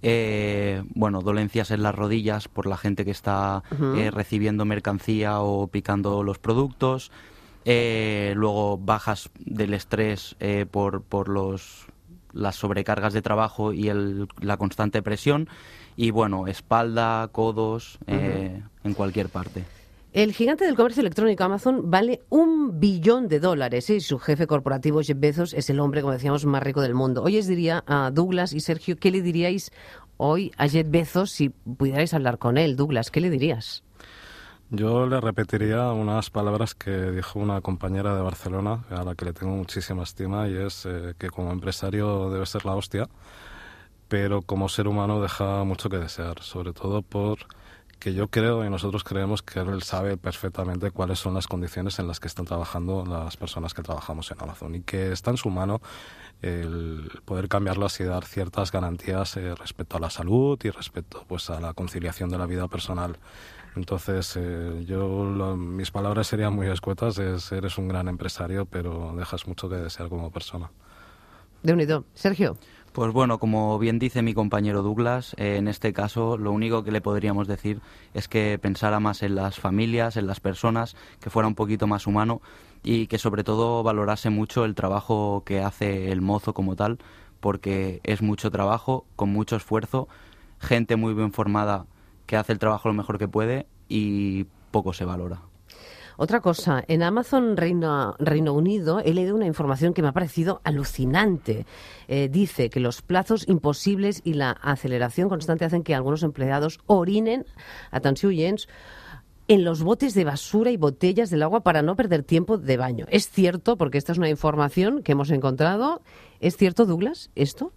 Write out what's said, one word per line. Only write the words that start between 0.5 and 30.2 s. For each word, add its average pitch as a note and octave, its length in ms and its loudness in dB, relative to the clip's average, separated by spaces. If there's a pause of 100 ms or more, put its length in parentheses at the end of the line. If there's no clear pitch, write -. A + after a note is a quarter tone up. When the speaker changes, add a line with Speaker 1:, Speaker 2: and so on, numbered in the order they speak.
Speaker 1:
bueno, G2+ 320 0
dolencias G#2 500 0
en G#2 100 0
las G#2 120 2
rodillas G#2 520 0
por - 200 -6
la G2 100 -2
gente G2+ 280 -2
que G2 60 -2
está, G2 640 -2
Speaker 2:
Ujú. C#3 240 0
Speaker 1:
eh, G#2+ 160 2
recibiendo G#2 520 0
mercancía G#2 760 0
o G2+ 260 0
picando G2+ 560 0
los G2 160 -2
productos, C3 720 0 (540)
eh, A2 720 2
luego G#2 420 2
bajas G#2 600 0
del G#2 360 -2
estrés, G#2+ 640 -2
eh, G2+ 320 0
por, G2 320 0
por G2 260 -2
los, F#2+ 580 -4 (460)
las G2+ 240 -2
sobrecargas G2+ 560 0
de G#2+ 100 0
trabajo G#2+ 500 0
y G#2 160 -2
el, G2+ 400 -2 (120)
la G2+ 160 -2
constante G2+ 460 0
presión, C#3+ 460 0 (480)
y A2+ 160 2
bueno, G2+ 340 2
espalda, A2+ 840 0
codos, A2 720 0
eh, F#2+ 540 -2
Speaker 2:
Ujú. G#2 80 -16 (160)
Speaker 1:
en G#2 100 0
cualquier G2 360 0
parte. F2+ 340 -8 (500)
Speaker 2:
El G#3 180 4
gigante C#4+ 320 2
del D#4 100 4
comercio A#3+ 280 4
electrónico G3+ 420 2
Amazon G3 460 0
vale A3+ 400 4
un D4+ 500 4
billón G#3 480 4
de D3+ 120 2
dólares, C3+ 500 2
¿eh? G#3+ 60 6
Y G3 40 2
su C#3+ 180 -2
jefe D3+ 280 2
corporativo, D3 560 2
Jeff C#3 180 0
Bezos, D3+ 320 2
es D3 160 -2
el C#3 120 2
hombre, D3 200 2
como C#3 140 0
decíamos, C#3+ 320 2
más C#3 160 4
rico C#3 180 0
del B2+ 140 2
mundo. B2+ 280 2
Hoy G3 160 4
os G3+ 80 2
diría E3+ 400 2
a C#3 240 2
Douglas F3 440 2
y D#3 60 -2
Sergio, D#3+ 360 -2
¿qué F#3 140 4
le F#3+ 100 2
diríais F3 500 0 (460)
hoy E3 400 2